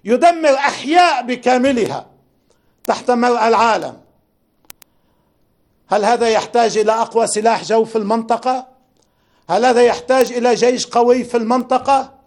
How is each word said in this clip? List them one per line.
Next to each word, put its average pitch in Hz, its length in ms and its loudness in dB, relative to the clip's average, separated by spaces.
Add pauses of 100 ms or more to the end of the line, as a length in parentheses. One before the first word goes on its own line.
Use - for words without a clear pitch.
يدمر 311 500 2
أحياء 277 680 0
بكاملها 247 840 -2 (800)
تحت 214 240 -4
مرأى 240 380 0
العالم. 208 480 0 (1900)
هل 202 160 -2
هذا 233 240 0
يحتاج 214 500 0
إلى 214 140 0
أقوى 226 340 -2
سلاح 214 380 -2
جو 220 200 0
في 226 120 -8
المنطقة؟ 226 720 -4 (840)
هل 202 140 0
هذا 247 180 4
يحتاج 254 500 2
إلى 240 220 0
جيش 240 320 0
قوي 240 380 2
في - 120 -6
المنطقة؟ 254 760 -2 (140)